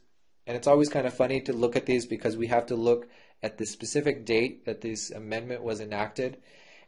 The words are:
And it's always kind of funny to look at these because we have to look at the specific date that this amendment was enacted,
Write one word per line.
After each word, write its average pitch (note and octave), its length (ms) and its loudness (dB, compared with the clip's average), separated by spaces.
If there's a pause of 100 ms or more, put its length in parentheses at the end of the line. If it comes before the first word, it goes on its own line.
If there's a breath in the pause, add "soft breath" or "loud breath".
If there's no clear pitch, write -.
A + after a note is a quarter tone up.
(480)
And A#2+ 80 -4
it's A#2+ 120 -2
always D3 220 8
kind C3 180 0
of A#2+ 60 -4
funny C3 280 2
to C3 120 -2
look A#2+ 220 2
at C3 100 -2
these B2 200 2
because A2+ 320 -2
we A#2 100 0
have A#2 200 2
to B2+ 80 -2
look A#2+ 320 2 (340 loud breath)
at - 160 -6
the G#2+ 80 -4
specific C#3 600 -2
date A#2 400 0
that A2 160 -6
this A2+ 300 -8
amendment A2+ 520 -8
was A2 160 -4
enacted, G#2+ 580 -4 (500 loud breath)